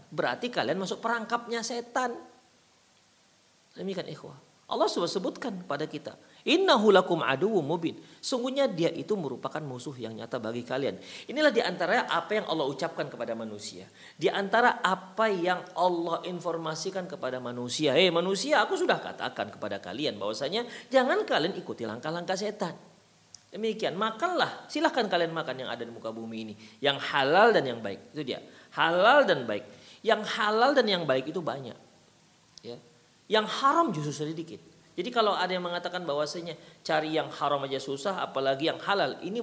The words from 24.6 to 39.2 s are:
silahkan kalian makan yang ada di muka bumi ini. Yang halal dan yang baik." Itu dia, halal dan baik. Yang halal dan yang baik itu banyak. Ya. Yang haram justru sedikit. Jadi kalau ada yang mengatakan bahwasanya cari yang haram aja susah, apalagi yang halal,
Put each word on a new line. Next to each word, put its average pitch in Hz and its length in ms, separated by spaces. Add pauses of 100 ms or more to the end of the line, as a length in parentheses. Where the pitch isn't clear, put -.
silahkan 294 400
kalian 170 240
makan 131 320
yang 110 80
ada 120 120
di 117 80
muka 113 200
bumi 113 260 (100)
ini. 107 60 (260)
Yang 139 320
halal 170 440
dan 160 120
yang 117 120
baik." 98 360
Itu 151 80
dia, 120 160 (360)
halal 185 520
dan 147 200
baik. 104 160 (400)
Yang 214 180 (140)
halal 226 400
dan 240 120
yang 180 200
baik 135 240
itu 180 80
banyak. 131 360 (880)
Ya. 120 160 (480)
Yang 214 180 (140)
haram 294 320
justru 147 360
sedikit. 160 320 (380)
Jadi 226 160
kalau 220 240
ada 185 160
yang 180 80
mengatakan 175 420
bahwasanya 156 540 (240)
cari 156 320
yang 143 160
haram 143 340
aja 135 140
susah, 139 400
apalagi 135 480
yang - 160
halal, 170 400